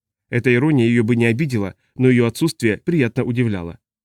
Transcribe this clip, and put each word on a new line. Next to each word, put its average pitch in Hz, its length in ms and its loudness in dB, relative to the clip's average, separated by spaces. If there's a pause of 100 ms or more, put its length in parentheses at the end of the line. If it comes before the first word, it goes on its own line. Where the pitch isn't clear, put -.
(280)
Эта 120 240 0
ирония 127 340 2
ее 120 180 2
бы 117 120 0
не 117 100 2
обидела, 117 480 -2 (200)
но 127 160 2
ее 120 160 4
отсутствие 117 520 -2
приятно 127 460 -2
удивляло. 110 540 -4 (260)